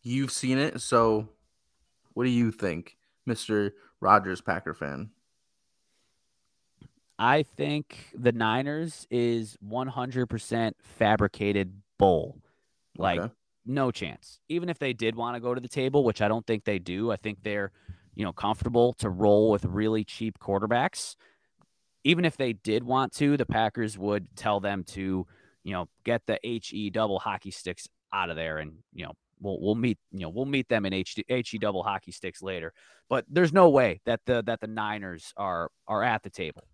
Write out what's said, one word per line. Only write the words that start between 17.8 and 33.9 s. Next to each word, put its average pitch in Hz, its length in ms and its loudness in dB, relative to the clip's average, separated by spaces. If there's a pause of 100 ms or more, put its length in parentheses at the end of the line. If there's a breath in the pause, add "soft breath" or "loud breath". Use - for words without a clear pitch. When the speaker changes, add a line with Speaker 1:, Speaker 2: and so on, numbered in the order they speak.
Speaker 2:
you 107 100 -4
know, 87 80 -4
comfortable 120 640 2
to 107 160 -4
roll 104 400 6
with 101 140 2
really 107 400 0
cheap - 340 -8
quarterbacks. 110 760 -2 (880 soft breath)
Even 170 200 4
if 165 120 0
they 127 160 0
did 110 320 0
want 127 300 0
to, 143 220 2
the 127 100 0
Packers 110 520 -2
would 101 380 -2
tell 104 240 0
them 98 240 -4
to, 95 420 -4 (380 soft breath)
you 95 80 -8
know, 90 160 -6 (160)
get 117 220 0
the 107 180 -2
H 117 280 -8
E 104 180 -6
double 101 280 0
hockey 98 320 -6
sticks - 380 -10 (240)
out 92 180 -2
of 78 60 -6
there, 80 220 -6
and, 78 160 -10 (180)
you 82 120 -14
know, - 100 -14 (260)
we'll, 98 200 -6
we'll 104 140 2
meet, 117 240 0 (140)
you 92 80 -10
know, 82 80 -8
we'll 110 160 -6
meet 139 240 -2
them 110 160 0
in 95 80 -2
H 95 220 -4
D, 104 140 -6
H 123 260 -2
E 110 40 -6
double 101 240 -2
hockey 95 300 -6
sticks - 300 -12
later. 87 300 -8 (360 soft breath)
But 127 200 0
there's 160 240 4
no 180 180 10
way 127 340 4